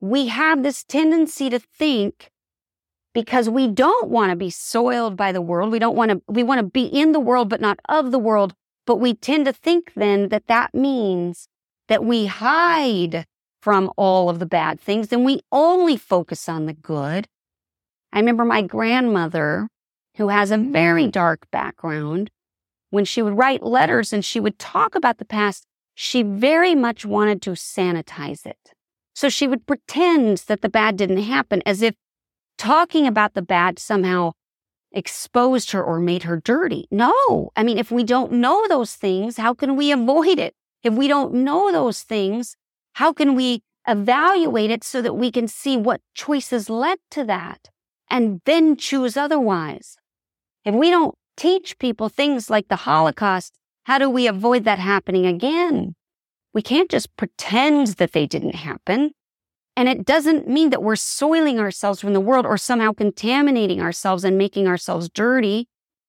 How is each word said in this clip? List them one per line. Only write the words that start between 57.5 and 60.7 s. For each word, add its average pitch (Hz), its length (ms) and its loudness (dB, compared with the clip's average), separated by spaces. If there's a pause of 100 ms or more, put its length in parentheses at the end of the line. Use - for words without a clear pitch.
that 170 160 0
they 151 140 0
didn't - 280 -6
happen. 190 560 -4 (640)
And 254 140 2
it 254 160 -2
doesn't 302 420 2
mean 302 220 2
that - 140 0